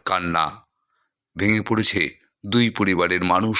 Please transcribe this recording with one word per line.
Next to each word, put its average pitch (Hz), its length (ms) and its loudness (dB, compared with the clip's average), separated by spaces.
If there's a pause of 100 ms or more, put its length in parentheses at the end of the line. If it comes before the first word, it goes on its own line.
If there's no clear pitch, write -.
কান্না। 85 600 -2 (720)
ভেঙে 104 240 0
পড়েছে 104 420 0 (440)
দুই 113 240 2
পরিবারের 90 540 0
মানুষ 95 360 0